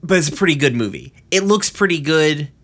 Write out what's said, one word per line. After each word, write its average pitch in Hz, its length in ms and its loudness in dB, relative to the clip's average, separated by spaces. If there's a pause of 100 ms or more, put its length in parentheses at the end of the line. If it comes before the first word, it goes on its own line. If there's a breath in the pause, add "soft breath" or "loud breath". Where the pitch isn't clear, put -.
but 185 160 2
it's 151 120 0
a - 20 -8
pretty 165 240 0
good 139 200 2
movie. 104 380 -6 (160)
It 190 140 0
looks 196 260 2
pretty 175 300 0
good. 151 500 0 (140)